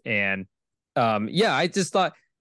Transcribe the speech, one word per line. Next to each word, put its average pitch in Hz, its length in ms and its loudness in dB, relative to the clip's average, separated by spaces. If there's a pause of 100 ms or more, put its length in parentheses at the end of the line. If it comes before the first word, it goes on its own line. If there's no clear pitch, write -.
And, 98 400 -2 (500)
um, 110 340 2
yeah, 190 240 2
I 151 120 2
just 185 260 -4
thought 185 220 0 (260)